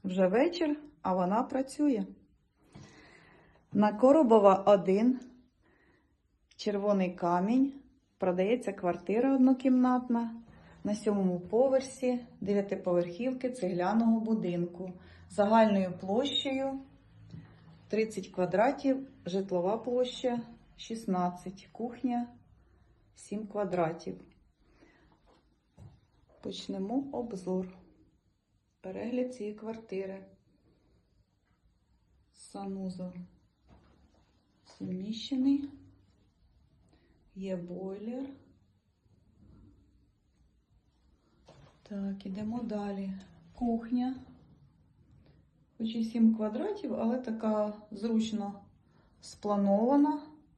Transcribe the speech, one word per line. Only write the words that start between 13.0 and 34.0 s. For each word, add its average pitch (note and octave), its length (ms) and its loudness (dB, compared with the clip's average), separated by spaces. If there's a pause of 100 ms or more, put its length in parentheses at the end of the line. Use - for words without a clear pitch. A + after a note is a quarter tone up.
цегляного G3+ 720 2
будинку F3+ 720 -2 (360)
загальною G3+ 680 4
площею C4+ 800 -2 (1080)
тридцять G#3+ 400 -2
квадратів, B3 800 2 (180)
житлова F#3+ 520 -2
площа B3 640 -2 (340)
шістнадцять, F#3 960 -4
кухня A#3+ 560 -4 (880)
сім G#3 320 -10
квадратів. F3+ 720 -2 (2250)
Почнемо G3 680 -4
обзор. F#3 560 -6 (1120)
Перегляд A#3 540 -6
цієї G#3 200 -8
квартири. F#3+ 720 -10 (2000)
Санузел F#3+ 800 -10 (1500)